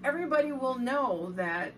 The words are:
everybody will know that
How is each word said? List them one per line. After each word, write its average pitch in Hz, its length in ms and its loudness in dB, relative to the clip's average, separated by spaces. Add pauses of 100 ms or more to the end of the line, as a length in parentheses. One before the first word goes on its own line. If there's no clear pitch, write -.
everybody 302 480 2
will 262 260 -2
know 240 560 0
that 170 420 -2